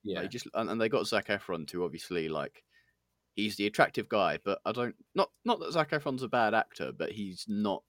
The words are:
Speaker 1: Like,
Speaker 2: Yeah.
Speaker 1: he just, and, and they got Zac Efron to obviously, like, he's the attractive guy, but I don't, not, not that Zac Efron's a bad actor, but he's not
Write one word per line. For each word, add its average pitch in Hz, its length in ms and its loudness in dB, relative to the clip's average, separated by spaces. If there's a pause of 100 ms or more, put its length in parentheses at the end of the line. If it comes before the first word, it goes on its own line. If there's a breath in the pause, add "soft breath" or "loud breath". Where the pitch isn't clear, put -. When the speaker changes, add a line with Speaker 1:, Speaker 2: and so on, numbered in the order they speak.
(140)
Speaker 1:
Like, 90 80 -2
Speaker 2:
Yeah. - 20 -2
Speaker 1:
he 95 40 -6
just, 120 260 -8
and, 107 160 -2
and 113 100 -2
they 113 80 4
got 107 180 2
Zac 107 220 0
Efron 90 400 -2
to 87 160 -2
obviously, 80 440 -4
like, 73 360 -4 (720 soft breath)
he's 104 200 -2
the 101 100 0
attractive 113 420 2
guy, 87 360 4
but 98 220 0
I 104 60 2
don't, 120 240 -2 (180)
not, 185 160 2 (140)
not 214 160 0
that 165 120 -4
Zac 156 180 2
Efron's 143 340 -2
a 110 40 -6
bad 117 260 4
actor, - 380 0
but - 200 -4
he's 98 360 -8
not 101 400 0